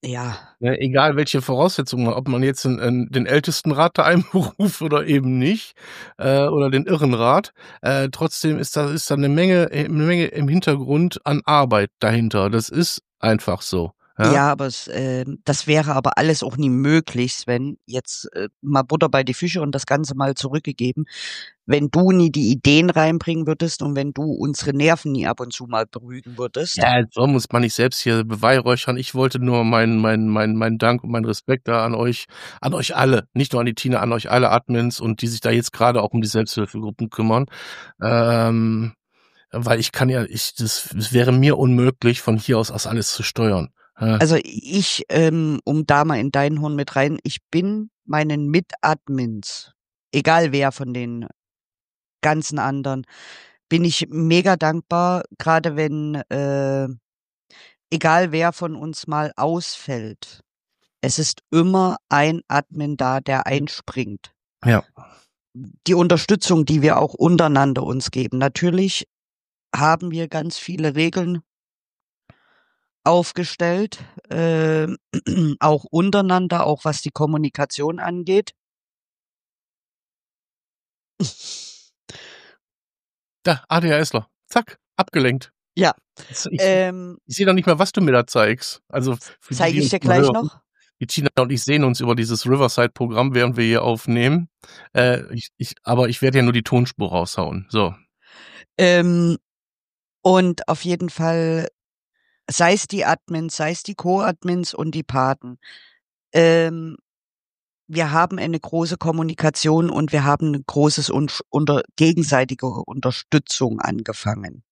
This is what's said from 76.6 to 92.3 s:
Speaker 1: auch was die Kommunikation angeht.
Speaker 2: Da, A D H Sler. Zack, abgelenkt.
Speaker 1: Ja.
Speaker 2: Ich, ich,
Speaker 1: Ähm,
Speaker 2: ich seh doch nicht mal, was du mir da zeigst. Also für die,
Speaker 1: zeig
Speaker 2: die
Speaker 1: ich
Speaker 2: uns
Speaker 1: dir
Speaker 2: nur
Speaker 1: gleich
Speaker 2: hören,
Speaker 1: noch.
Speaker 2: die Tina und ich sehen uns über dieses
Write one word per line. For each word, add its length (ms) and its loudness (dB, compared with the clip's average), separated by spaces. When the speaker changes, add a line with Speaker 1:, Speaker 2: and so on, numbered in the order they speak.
Speaker 1:
auch 180 -2
was 180 -4
die 80 -6
Kommunikation 920 -2
angeht. 520 -2
Speaker 2:
Da, 240 0
A 120 2
D 120 2
H 140 2
Sler. 220 -4
Zack, 320 -2
abgelenkt. 560 0
Speaker 1:
Ja. 180 4
Speaker 2:
Ich, 200 -10
ich, 100 -2
Speaker 1:
Ähm, 640 0
Speaker 2:
ich 100 -10
seh 80 2
doch 80 6
nicht 140 2
mal, 120 4
was 140 0
du 80 0
mir 100 4
da 160 4
zeigst. 640 0
Also 260 -2
für 360 -16
die, 40 -6
Speaker 1:
zeig 160 2
Speaker 2:
die 80 0
Speaker 1:
ich 60 2
Speaker 2:
uns 60 0
Speaker 1:
dir 80 0
Speaker 2:
nur 20 -4
Speaker 1:
gleich 220 4
Speaker 2:
hören, 240 2
Speaker 1:
noch. 140 -10
Speaker 2:
die 60 -6
Tina 220 -2
und 140 2
ich 100 -2
sehen 220 2
uns 160 2
über 160 0
dieses 280 -2